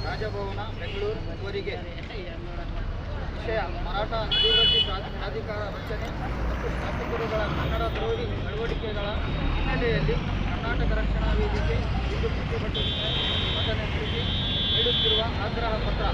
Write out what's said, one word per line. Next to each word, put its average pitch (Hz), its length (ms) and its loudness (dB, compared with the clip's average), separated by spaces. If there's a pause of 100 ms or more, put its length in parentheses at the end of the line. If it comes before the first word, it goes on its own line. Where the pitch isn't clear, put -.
ರಾಜಭವನ, 202 560 -4 (140)
ಬೆಂಗಳೂರು 208 460 -2 (140)
ಇವರಿಗೆ 196 400 -4 (1600)
ವಿಷಯ 220 280 -2 (220)
ಮರಾಠ 208 380 -2
ಅಭಿವೃದ್ಧಿ 240 600 4
ಪ್ರಾ-, - 320 -2
ಪ್ರಾಧಿಕಾರ 214 480 -4 (100)
ರಚನೆ - 380 -4 (340)
ಮತ್ತು - 280 0
ಶಾಸಕರುಗಳ 226 720 0 (100)
ಕನ್ನಡ - 400 2
ದ್ರೋಹಿ 226 340 0 (120)
ಚಳವಳಿಕೆಗಳ - 680 -2 (460)
ಹಿನ್ನೆಲೆಯಲ್ಲಿ - 640 4 (280)
ಕರ್ನಾಟಕ - 480 2
ರಕ್ಷಣಾ - 400 2
ವೇದಿಕೆ - 440 2 (340)
ಇಂದು - 180 0
ಪ್ರತಿಭಟನೆ - 640 0 (840)
ನಡೆಸಿ 214 460 -2 (460)
ನೀಡುತ್ತಿರುವ 220 540 2 (180)
ಆಗ್ರಹ 220 400 0
ಪತ್ರ. 226 340 0